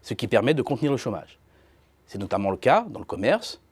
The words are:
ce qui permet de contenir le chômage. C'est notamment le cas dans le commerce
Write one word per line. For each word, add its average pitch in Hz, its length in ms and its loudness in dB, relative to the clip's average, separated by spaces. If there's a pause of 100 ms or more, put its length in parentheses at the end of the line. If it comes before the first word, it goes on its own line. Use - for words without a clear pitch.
ce - 140 -6
qui 123 120 -6
permet 120 280 4
de 131 80 0
contenir 143 280 0
le 139 60 2
chômage. 98 400 -8 (680)
C'est - 120 -12
notamment 98 300 -2
le 95 80 0
cas 202 320 4
dans 104 100 -12
le 85 60 -12
commerce 131 560 -2 (100)